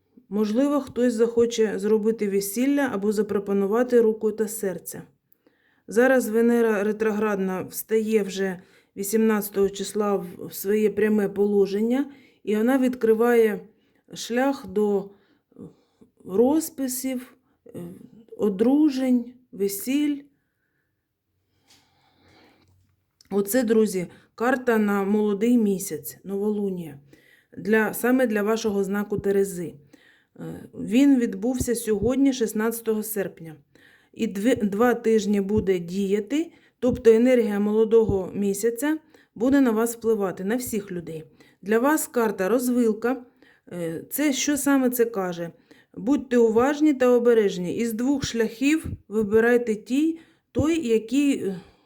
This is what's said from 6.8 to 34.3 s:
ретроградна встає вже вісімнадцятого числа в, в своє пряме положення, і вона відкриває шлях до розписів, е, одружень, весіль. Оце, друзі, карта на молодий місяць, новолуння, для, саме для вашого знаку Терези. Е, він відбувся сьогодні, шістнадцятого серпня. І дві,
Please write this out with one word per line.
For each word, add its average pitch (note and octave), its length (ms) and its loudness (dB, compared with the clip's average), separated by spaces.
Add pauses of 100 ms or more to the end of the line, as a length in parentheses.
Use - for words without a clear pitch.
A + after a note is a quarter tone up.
ретроградна G#3 800 -2
встає A3 600 -2
вже F#3+ 380 -4 (360)
вісімнадцятого G#3 720 0
числа G3 480 -2
в, F3 100 -6 (120)
в - 160 -14
своє G#3+ 360 0
пряме G#3+ 380 2
положення, G3+ 840 0 (340)
і G#3 120 -2
вона B3 220 2
відкриває A3+ 840 2 (540)
шлях B3+ 520 -2
до G3+ 440 0 (1160)
розписів, B3+ 1080 -2 (320)
е, - 40 -20 (640)
одружень, B3+ 960 0 (200)
весіль. C#4 680 -4 (3000)
Оце, G3+ 320 0
друзі, G#3+ 440 2 (280)
карта B3 440 0
на G3+ 260 0
молодий G#3+ 540 2
місяць, F#3 640 -2
новолуння, G3 720 -6 (580)
для, G3+ 380 0
саме B3+ 320 2
для G#3 160 0
вашого G#3 420 0
знаку G3+ 340 -4
Терези. G3 560 -2 (640)
Е, E3 340 -14
він B3+ 440 4
відбувся A#3 560 -2
сьогодні, B3 580 0
шістнадцятого A3 720 -2
серпня. E3+ 540 -8 (560)
І A3 140 -4
дві, G3 280 0